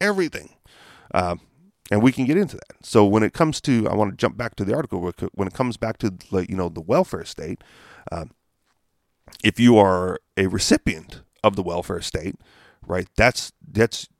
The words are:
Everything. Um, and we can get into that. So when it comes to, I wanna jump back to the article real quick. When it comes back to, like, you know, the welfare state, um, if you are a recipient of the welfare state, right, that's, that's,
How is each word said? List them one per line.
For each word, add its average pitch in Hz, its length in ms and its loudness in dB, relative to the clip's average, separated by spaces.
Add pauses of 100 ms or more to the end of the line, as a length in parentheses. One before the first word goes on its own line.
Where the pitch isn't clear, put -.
Everything. 190 500 -2 (640)
Um, 87 260 -2 (500)
and 104 120 2
we 127 100 6
can 127 140 -2
get 147 100 2
into 196 200 -2
that. - 280 -20
So 107 200 6
when 107 180 4
it 107 100 0
comes 156 300 0
to, 117 260 2
I 95 60 -2
wanna 101 180 0
jump - 240 -4
back 117 200 -8
to 101 80 -6
the 101 100 -2
article 131 260 -4
real 87 120 -4
quick. - 220 -8
When 98 140 -4
it 90 60 -12
comes 123 220 -4
back 110 220 -6
to, 107 140 -2 (180)
like, 92 200 -2
you 98 60 -6
know, 90 120 -2
the 82 120 -12
welfare 87 440 -2
state, - 400 -12 (480)
um, 82 200 -10 (1080)
if 104 160 0
you 120 200 8
are 92 420 2 (160)
a 95 100 2
recipient - 760 -2 (200)
of 101 140 2
the 101 60 -2
welfare 90 400 -6
state, - 340 -8 (500)
right, 90 300 -4
that's, - 360 2 (140)
that's, - 420 -2 (120)